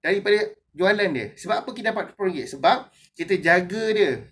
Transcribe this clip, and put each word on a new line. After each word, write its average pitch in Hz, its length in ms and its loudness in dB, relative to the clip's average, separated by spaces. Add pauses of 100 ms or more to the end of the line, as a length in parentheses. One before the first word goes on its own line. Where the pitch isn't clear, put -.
daripada 208 480 2 (240)
jualan 196 340 2
dia. 117 160 -4 (120)
Sebab 208 260 -4
apa 262 80 -10
kita 220 220 -8
dapat - 180 -8
dua - 60 -20
puluh 196 160 -2
ringgit? 127 180 -8
Sebab 170 240 4 (400)
kita 170 240 -2
jaga 180 440 2 (100)
dia. 185 180 2 (200)